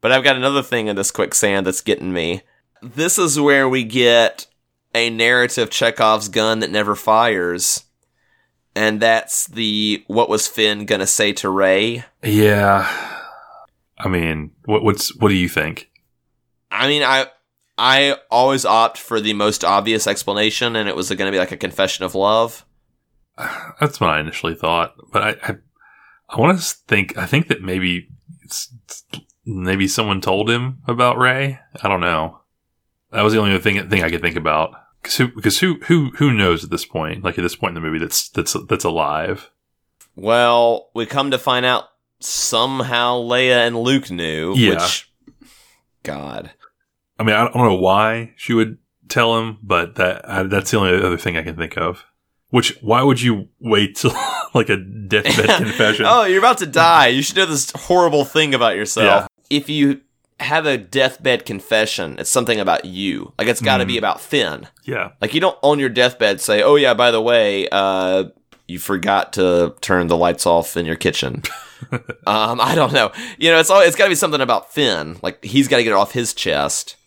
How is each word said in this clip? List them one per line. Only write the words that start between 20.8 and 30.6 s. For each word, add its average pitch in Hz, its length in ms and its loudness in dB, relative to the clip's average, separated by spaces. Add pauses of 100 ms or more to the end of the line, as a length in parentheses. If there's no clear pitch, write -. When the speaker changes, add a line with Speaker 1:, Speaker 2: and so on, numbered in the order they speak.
Speaker 1:
it 85 60 -4
was 92 160 -6
gonna 98 220 -2
be, 98 60 0
like, 92 120 -2
a 92 60 -12
confession 92 480 -4
of 90 100 -8
love. 107 500 0 (720)
Speaker 2:
<sighs> - 80 -14 (360)
That's 147 200 -4
what 87 100 2
I 78 100 0
initially 82 340 -6
thought, 82 400 -2 (180)
but 101 120 0
I, 107 60 0 (220)
I, 98 40 -8 (720)
I - 120 -6
wanna 175 180 4
think, - 600 -4
I 92 80 -6
think 147 220 0
that - 120 -2
maybe 92 480 -4 (360)
it's, - 280 -14 (720)
maybe 95 440 -2
someone 101 320 -2
told 98 280 -2
him 123 380 -2